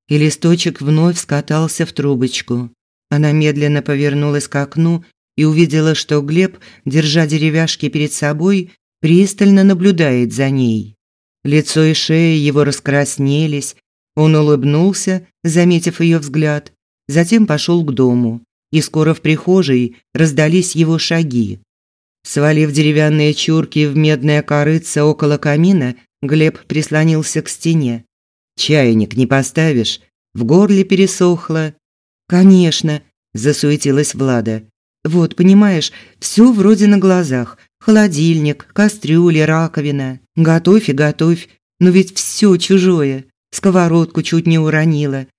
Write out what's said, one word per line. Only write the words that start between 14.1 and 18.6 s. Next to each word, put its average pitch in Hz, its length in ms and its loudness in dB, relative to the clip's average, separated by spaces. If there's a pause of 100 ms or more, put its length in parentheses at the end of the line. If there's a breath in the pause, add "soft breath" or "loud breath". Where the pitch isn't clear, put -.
он 156 180 4
улыбнулся, 151 920 0 (180)
заметив 175 560 0
её 165 180 2
взгляд, 147 540 -6 (340)
затем 170 400 2
пошёл 170 380 0
к 147 80 -4
дому, 120 500 0 (280)